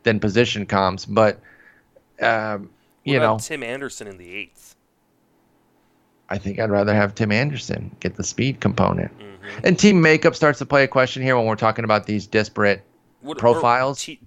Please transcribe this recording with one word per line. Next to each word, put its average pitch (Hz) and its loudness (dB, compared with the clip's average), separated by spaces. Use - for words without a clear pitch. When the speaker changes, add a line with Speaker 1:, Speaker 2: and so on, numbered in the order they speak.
Speaker 1:
than 107 2
position 110 0
comps. 95 0
But, 104 2
um, 107 -2
Speaker 2:
What 143 -2
Speaker 1:
you 139 2
Speaker 2:
about 113 4
Speaker 1:
know, 110 -4
Speaker 2:
Tim 143 -10
Anderson 123 -10
in 98 -16
the 87 -20
eighth? - -18
Speaker 1:
I 101 -4
think 98 -8
I'd 113 0
rather 104 2
have 101 2
Tim 107 0
Anderson 123 -4
get 92 -6
the - -8
speed - -4
component. 92 0
Speaker 2:
Mm-hmm. - -18
Speaker 1:
And 185 -4
team 208 6
makeup 160 4
starts 147 2
to 131 -8
play 139 4
a 131 -2
question 127 0
here 131 2
when 117 2
we're 110 0
talking 110 0
about 107 0
these 104 -4
disparate 104 0
Speaker 2:
What, 151 -10
or - -10
Speaker 1:
profiles. 131 2
Speaker 2:
te-, 156 -14